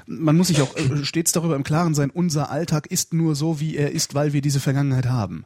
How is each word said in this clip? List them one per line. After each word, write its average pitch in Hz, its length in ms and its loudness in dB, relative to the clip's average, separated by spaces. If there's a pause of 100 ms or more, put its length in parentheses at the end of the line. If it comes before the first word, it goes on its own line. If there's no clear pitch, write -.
man 156 320 2
muss 180 100 4
sich 151 140 4
auch, 135 160 0
äh, 143 260 0
stets 165 300 -2
darüber 165 240 0
im 139 60 -2
Klaren 160 320 2
sein, 143 160 0
unser 160 380 -2
Alltag 156 380 -2
ist - 260 -4
nur 160 220 2
so, 156 240 -2
wie 156 160 -4
er 147 160 0
ist, - 240 -4
weil 147 160 2
wir 147 80 2
diese 139 220 0
Vergangenheit 135 460 0
haben. 101 380 -2